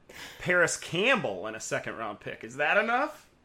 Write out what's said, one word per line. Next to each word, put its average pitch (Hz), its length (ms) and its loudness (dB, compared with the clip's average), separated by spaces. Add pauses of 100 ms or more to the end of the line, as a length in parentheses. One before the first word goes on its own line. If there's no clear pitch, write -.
(400)
Paris 175 360 4
Campbell 160 720 0
and 110 80 -6
a 110 60 -10
second 120 360 -4
round 107 220 -6
pick. - 240 -10
Is 131 140 -12
that 156 220 4
enough? 240 420 0 (240)